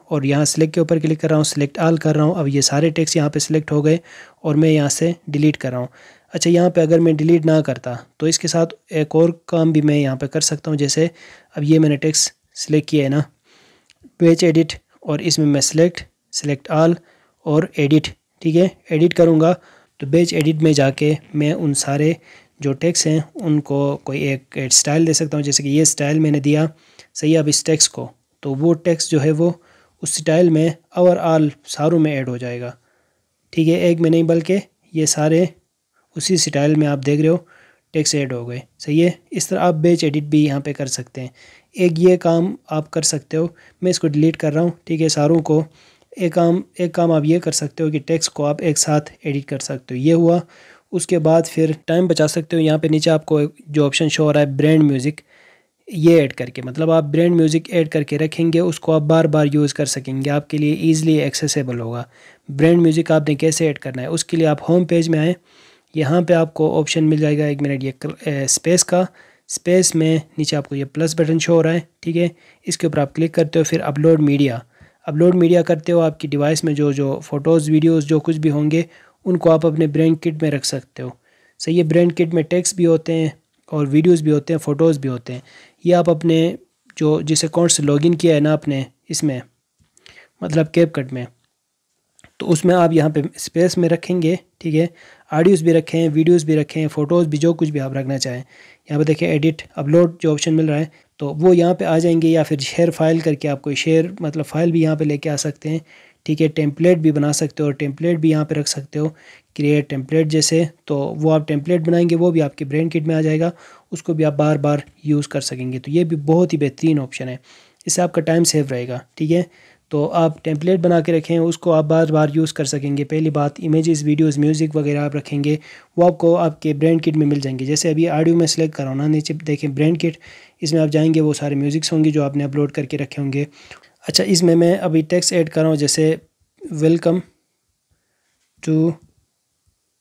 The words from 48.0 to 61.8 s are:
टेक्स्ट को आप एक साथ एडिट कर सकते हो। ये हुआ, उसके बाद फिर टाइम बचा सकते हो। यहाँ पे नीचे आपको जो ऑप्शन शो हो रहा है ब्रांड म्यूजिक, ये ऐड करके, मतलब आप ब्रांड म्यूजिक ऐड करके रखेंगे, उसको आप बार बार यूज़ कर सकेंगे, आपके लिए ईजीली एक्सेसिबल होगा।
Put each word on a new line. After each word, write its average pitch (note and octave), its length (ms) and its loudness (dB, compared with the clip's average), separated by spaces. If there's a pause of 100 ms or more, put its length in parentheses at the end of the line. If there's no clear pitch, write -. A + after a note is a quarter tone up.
टेक्स्ट D#3+ 300 -4
को - 120 -6
आप D3 180 -4
एक D#3 160 0
साथ D3+ 340 -2 (140)
एडिट C#3 200 -4
कर C#3 140 -8
सकते C3 360 -10
हो। B2+ 60 -6
ये D#3 120 4
हुआ, E3+ 280 4 (520)
उसके F3+ 260 -2
बाद D#3+ 260 4
फिर D#3+ 300 -2 (120)
टाइम F3 200 0
बचा D#3 200 0
सकते D#3 280 -6
हो। E3 60 2
यहाँ D#3 180 2
पे D#3 100 -2
नीचे D#3 200 0
आपको D#3 320 0
जो D3 440 -2
ऑप्शन D3 240 -2
शो D#3 140 0
हो D3+ 80 2
रहा D3 120 2
है C#3 140 -2
ब्रांड D#3 260 4
म्यूजिक, C#3+ 380 0 (640)
ये E3+ 320 4
ऐड C#3 140 0
करके, B2+ 280 -10
मतलब D3 300 -4
आप D#3+ 140 4
ब्रांड E3+ 300 2
म्यूजिक D#3+ 360 2
ऐड E3 180 0
करके D3 280 -4
रखेंगे, D#3+ 440 0
उसको E3+ 300 -2
आप D#3 120 2
बार D#3+ 260 4
बार D3+ 180 2
यूज़ D3 260 0
कर D3+ 140 -4
सकेंगे, C3 440 -6
आपके D3 260 -4
लिए D3+ 240 0
ईजीली D#3 380 2
एक्सेसिबल C#3 600 -4
होगा। A#2+ 260 -8 (440)